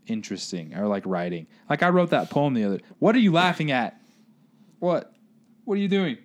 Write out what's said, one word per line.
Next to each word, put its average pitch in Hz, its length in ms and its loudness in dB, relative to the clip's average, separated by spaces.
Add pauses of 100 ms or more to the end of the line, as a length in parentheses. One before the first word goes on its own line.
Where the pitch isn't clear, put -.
interesting, 92 680 -8
or, 98 120 -2
like, 98 200 -2
writing. 87 400 -4 (220)
Like, 147 140 0
I 175 80 4
wrote 180 200 2
that 135 200 0
poem 143 240 0
the 110 100 0
other, 98 160 -2 (180)
what 208 160 4
are 254 60 4
you 202 120 4
laughing 170 380 2
at? 123 300 -2 (800)
What? 175 360 -2 (500)
What 214 100 -4
are 202 60 0
you 196 80 0
doing? 180 360 0